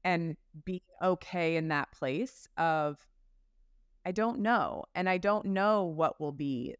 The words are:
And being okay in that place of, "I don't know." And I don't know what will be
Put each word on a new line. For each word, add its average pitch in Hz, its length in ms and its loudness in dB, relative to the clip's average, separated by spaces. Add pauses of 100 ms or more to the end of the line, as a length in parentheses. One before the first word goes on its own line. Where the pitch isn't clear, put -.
And 170 320 0 (280)
being 185 160 -6 (220)
okay 175 540 0
in 160 120 0
that 147 240 -2
place 156 640 -4
of, 156 420 2 (1040)
"I 185 80 -4
don't 220 280 0
know." 208 440 0 (100)
And 185 140 0
I 185 100 2
don't 202 280 0
know 196 380 2
what 160 360 0
will 147 120 -4
be 139 480 -4